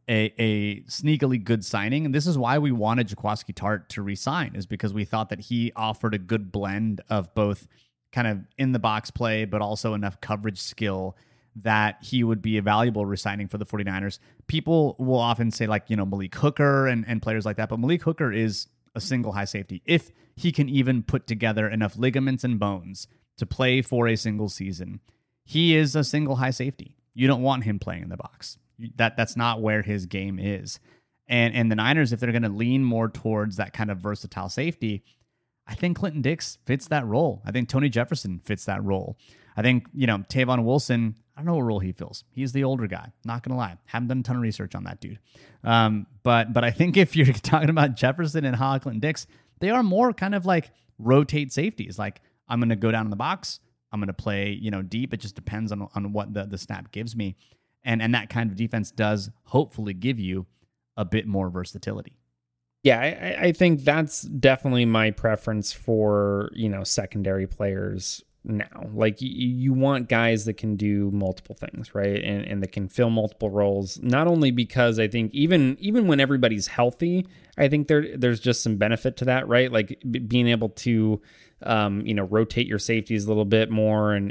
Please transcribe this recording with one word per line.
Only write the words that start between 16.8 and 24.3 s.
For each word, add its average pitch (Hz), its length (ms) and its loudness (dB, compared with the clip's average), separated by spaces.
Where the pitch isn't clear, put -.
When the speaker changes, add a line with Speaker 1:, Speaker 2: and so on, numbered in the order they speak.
Speaker 1:
and, 120 200 0
and 113 140 -2
players 110 240 -2
like 104 140 -4
that, 110 100 -2
but 113 100 -4
Malik 151 260 0
Hooker 156 280 -2
is 110 360 -2
a 113 80 -8
single 120 300 -2
high 101 120 -4
safety. 98 400 -8
If 165 260 2
he 135 140 0
can 139 160 2
even 127 340 2
put - 240 -4
together 110 400 0
enough 107 300 -2
ligaments 131 480 0
and 120 140 0
bones 95 500 -6
to 110 80 -4
play 127 340 2
for 120 260 0
a 113 100 2
single 107 340 -4